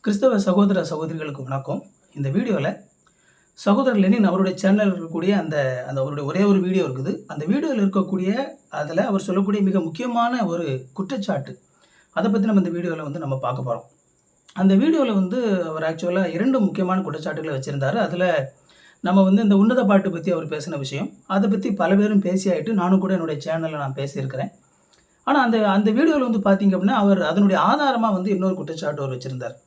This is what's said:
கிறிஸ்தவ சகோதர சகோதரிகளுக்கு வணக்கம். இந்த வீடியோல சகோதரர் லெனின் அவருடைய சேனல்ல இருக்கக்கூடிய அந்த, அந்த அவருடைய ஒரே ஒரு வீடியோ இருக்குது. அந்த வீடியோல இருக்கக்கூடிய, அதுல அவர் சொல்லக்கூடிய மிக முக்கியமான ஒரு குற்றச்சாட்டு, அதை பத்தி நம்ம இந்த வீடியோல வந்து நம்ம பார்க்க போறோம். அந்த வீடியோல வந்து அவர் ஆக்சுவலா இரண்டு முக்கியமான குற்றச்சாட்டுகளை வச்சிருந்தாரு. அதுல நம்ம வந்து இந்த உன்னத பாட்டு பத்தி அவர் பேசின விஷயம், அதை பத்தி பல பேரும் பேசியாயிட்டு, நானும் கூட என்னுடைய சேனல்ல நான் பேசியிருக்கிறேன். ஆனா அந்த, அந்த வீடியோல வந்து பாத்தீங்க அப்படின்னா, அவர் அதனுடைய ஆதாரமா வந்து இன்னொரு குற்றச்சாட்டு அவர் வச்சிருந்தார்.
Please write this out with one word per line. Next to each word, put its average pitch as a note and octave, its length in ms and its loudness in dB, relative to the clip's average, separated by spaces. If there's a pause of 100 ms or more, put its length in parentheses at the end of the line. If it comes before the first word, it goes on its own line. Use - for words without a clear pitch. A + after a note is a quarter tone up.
கிறிஸ்தவ G#3+ 360 2
சகோதர F#3+ 440 2
சகோதரிகளுக்கு D#3 600 -8
வணக்கம். C3+ 400 -6 (320)
இந்த C3+ 140 -4
வீடியோல F3 480 -2 (760)
சகோதரர் A#3 460 2
லெனின் G3 240 4
அவருடைய F#3 380 2
சேனல்ல G3 340 4
இருக்கக்கூடிய E3 340 -4
அந்த, D3 580 0
அந்த C3+ 140 -4
அவருடைய C#3+ 280 -4
ஒரே F#3 140 0
ஒரு G3 180 4
வீடியோ F#3 240 0
இருக்குது. C3+ 420 -6
அந்த D3+ 180 -8
வீடியோல C4 340 0
இருக்கக்கூடிய, F#3+ 640 0 (260)
அதுல D3+ 360 -2
அவர் G3 160 -2
சொல்லக்கூடிய G3 420 0
மிக F#3+ 160 2
முக்கியமான A#3 680 -2
ஒரு E3 480 -6
குற்றச்சாட்டு, F#3+ 680 -6 (520)
அதை G3+ 200 -2
பத்தி A3 160 2
நம்ம G3+ 180 4
இந்த E3+ 140 -4
வீடியோல E3 220 -6
வந்து D3 180 -8
நம்ம C3+ 180 -4
பார்க்க B2+ 360 -4
போறோம். - 100 -8 (680)
அந்த F#3+ 220 4
வீடியோல C4+ 380 2
வந்து G3 500 0
அவர் D#3 200 -6
ஆக்சுவலா F3 420 -2
இரண்டு A3+ 340 0
முக்கியமான F#3 420 0
குற்றச்சாட்டுகளை D#3 580 -6
வச்சிருந்தாரு. C#3 360 -2
அதுல F3 580 0 (480)
நம்ம G3 220 4
வந்து G3 200 4
இந்த G3+ 140 4
உன்னத A#3 280 4
பாட்டு G3 260 4
பத்தி E3 200 -4
அவர் D#3+ 160 -2
பேசின D3+ 300 -8
விஷயம், C#3 340 -6 (160)
அதை G3 220 0
பத்தி G3+ 240 0
பல G3 220 2
பேரும் G#3 260 4
பேசியாயிட்டு, F#3 520 -2
நானும் F#3 260 4
கூட F#3+ 140 0
என்னுடைய D#3+ 320 -4
சேனல்ல D#3+ 320 -4
நான் C3+ 180 -4
பேசியிருக்கிறேன். C#3 560 -6 (720)
ஆனா C#4 180 2
அந்த, A3+ 280 2
அந்த G#3 220 4
வீடியோல C#4 380 2
வந்து A3+ 100 0
பாத்தீங்க G3 300 2
அப்படின்னா, F#3 180 0
அவர் G3+ 340 2
அதனுடைய F3 400 2
ஆதாரமா A#3 520 2
வந்து F#3 160 -2
இன்னொரு F#3 260 0
குற்றச்சாட்டு D3 480 -6
அவர் C3 140 -6
வச்சிருந்தார். B2+ 380 -10 (120)